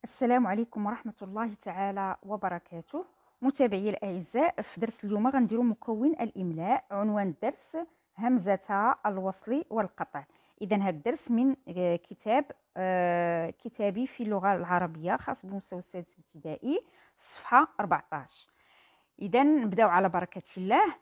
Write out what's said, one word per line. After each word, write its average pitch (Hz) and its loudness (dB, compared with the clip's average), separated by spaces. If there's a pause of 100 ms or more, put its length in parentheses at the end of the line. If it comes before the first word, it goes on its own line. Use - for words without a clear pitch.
السلام 247 2
عليكم 208 -2
ورحمة 226 -8
الله 208 -6
تعالى 196 -4
وبركاته. 196 -6 (380)
متابعي 214 2
الأعزاء، 202 -2
في - -10
درس 226 -6
اليوم 208 0
غنديروا 247 2
مكون 226 0
الإملاء. 185 -2
عنوان 202 0
الدرس: - -6 (420)
همزة 202 2 (120)
الوصل 196 -2
والقطع. 190 -6 (380)
إذن 202 0
هذا 185 0
الدرس 240 -4
من، 254 4 (120)
آه، 175 0
كتاب، 233 -2 (320)
آه، 175 0
كتابي 220 -4
في - -10
اللغة 202 2
العربية 175 -2
خاص - -8
بمستوى 190 -10
السادس 180 -14
ابتدائي، 170 -6 (380)
صفحة - 4 (120)
أربعتاش. 156 -4 (680)
إذن 262 4
نبداو 214 4
على 180 6
بركة 175 -2 (140)
الله. 254 4